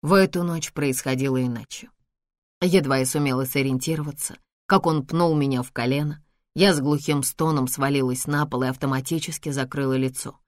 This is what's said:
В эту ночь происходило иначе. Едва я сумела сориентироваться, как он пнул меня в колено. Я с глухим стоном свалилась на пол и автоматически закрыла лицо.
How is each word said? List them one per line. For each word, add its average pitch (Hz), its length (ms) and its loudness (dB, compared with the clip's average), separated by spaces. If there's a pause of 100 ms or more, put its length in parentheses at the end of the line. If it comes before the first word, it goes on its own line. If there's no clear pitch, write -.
В 160 120 4
эту 190 280 4
ночь 165 300 -4
происходило 131 680 0
иначе. 120 500 -6 (720)
Едва 160 340 4
я 131 80 2
сумела 135 380 0
сориентироваться, 139 920 -4 (300)
как 190 200 4
он 156 180 2
пнул 165 300 2
меня 139 280 0
в - 100 -10
колено. 143 500 -2 (320)
Я 185 200 4
с 147 60 0
глухим 147 440 0
стоном 151 420 0
свалилась 135 600 -2
на 147 180 0
пол 131 160 -4
и 127 60 0
автоматически 139 800 -4
закрыла 135 480 -2
лицо. 131 520 -4